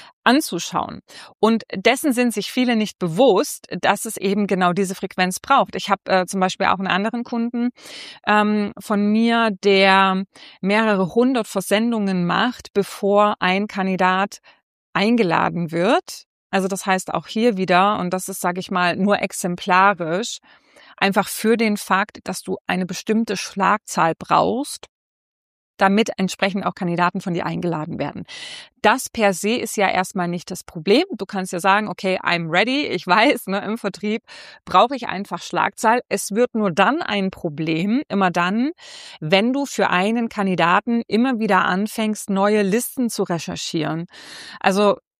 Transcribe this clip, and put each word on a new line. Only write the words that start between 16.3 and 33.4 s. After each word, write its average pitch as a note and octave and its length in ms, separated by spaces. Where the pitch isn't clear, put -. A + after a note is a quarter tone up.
Also F#3+ 180
das F#3+ 180
heißt F#3+ 280
auch D#3+ 140
hier A3+ 280
wieder, F#3 420
und F3+ 120
das F#3 180
ist, G3 120
sag F3+ 180
ich - 120
mal, F3+ 260
nur G3 240
exemplarisch, F#3 1160
einfach G3 320
für A3 280
den G#3+ 200
Fakt, - 480
dass - 180
du F#3+ 140
eine F3+ 200
bestimmte G#3+ 500
Schlagzahl F#3 800
brauchst, F#3+ 720
damit G3+ 400
entsprechend F#3+ 480
auch F3+ 100
Kandidaten F3 460
von F3+ 140
dir - 120
eingeladen E3 520
werden. D3 260
Das A3+ 260
per G3+ 240
se G#3 240
ist - 200
ja F#3+ 120
erstmal F#3 400
nicht F3 220
das F3+ 120
Problem. G3+ 420
Du G3+ 100
kannst F#3 260
ja F3 80
sagen, G3+ 280
„Okay, F#3 340
I'm E3+ 280
ready.“ A#3+ 360
Ich - 200
weiß, A3 420